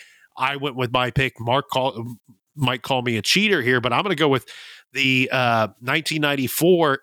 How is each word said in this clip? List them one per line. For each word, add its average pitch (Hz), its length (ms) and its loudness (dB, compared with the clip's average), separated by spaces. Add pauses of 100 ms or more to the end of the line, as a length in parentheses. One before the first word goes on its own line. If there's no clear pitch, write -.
(380)
I 139 200 -2
went 135 180 -6
with 123 160 -2
my 123 200 2
pick. 131 280 0
Mark 123 300 0
call-, 123 460 -4 (400)
might 127 260 -2
call 131 200 -2
me 120 160 -2
a 104 40 -2
cheater 190 400 2
here, 123 200 2
but 123 120 -2
I'm 135 100 2
gonna 196 120 -2
go 147 140 2
with 135 160 0 (480)
the, 131 380 2
uh, 117 360 2 (140)
nineteen 151 400 -4
ninety-four 147 800 2